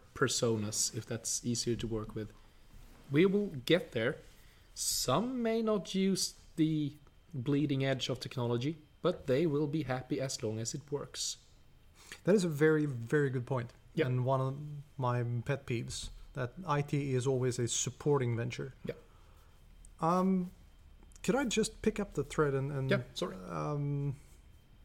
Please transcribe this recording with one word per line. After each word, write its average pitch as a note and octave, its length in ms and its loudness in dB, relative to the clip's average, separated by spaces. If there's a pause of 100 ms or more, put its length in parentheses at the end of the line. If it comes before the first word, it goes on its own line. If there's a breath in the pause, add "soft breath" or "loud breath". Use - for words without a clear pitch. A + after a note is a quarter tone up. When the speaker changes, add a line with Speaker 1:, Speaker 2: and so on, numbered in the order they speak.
(140)
Speaker 1:
personas, A2+ 840 0
if A2 100 -8
that's - 380 -6
easier A#2+ 320 0
to A2+ 100 -6
work A2 280 -6
with, G#2+ 180 -8 (800 soft breath)
we D#3 160 6
will G3 260 2 (140)
get E3+ 260 4
there. A#2 240 2 (580 soft breath)
Some A#3+ 680 0
may A3+ 200 2
not G#3+ 320 0
use F#3+ 400 2 (220)
the D#3 380 2 (400)
bleeding C#3 500 2
edge C3+ 240 0
of A2+ 120 -4
technology, B2 580 -2 (240)
but F3+ 240 0
they C#3 200 4
will D3 200 2
be C#3+ 160 -2
happy B2+ 380 -2
as C3+ 220 -4
long A2 160 -2
as A2+ 160 -4
it C#3+ 60 -6 (100)
works. - 480 -6 (840 loud breath)
Speaker 2:
That F3 100 6
is F#3+ 100 4
a F3 40 0
very, D3+ 380 4
very C3+ 440 0
good B2 160 -4
point. A#2+ 240 -2 (240)
Speaker 1:
Yeah. D#3 120 2
Speaker 2:
And B2+ 180 2
one C3 160 2
of C3+ 140 -2 (420)
my B2 260 0 (220)
pet C3+ 220 -2
peeves, B2+ 420 -4 (260 soft breath)
that B2+ 180 -4 (140)
I D3 140 2
T C#3+ 340 0
is B2 120 2
always B2+ 320 2
a A#2+ 100 0
supporting B2+ 680 0
venture. B2 380 -6 (120)
Speaker 1:
Yeah. - 80 -6 (1080 soft breath)
Speaker 2:
Um, F#3 500 2 (720)
could G3 140 2
I C#4 80 2
just G#3+ 380 0
pick G#3+ 180 0
up G3 140 -6
the C#3+ 100 -2
thread C#3+ 300 2
and, C#3 180 0
and, C3+ 180 -2
Speaker 1:
Yeah, D3 80 4 (160)
sorry. F#3+ 220 -4 (120)
Speaker 2:
um, C#3+ 680 -2 (680 soft breath)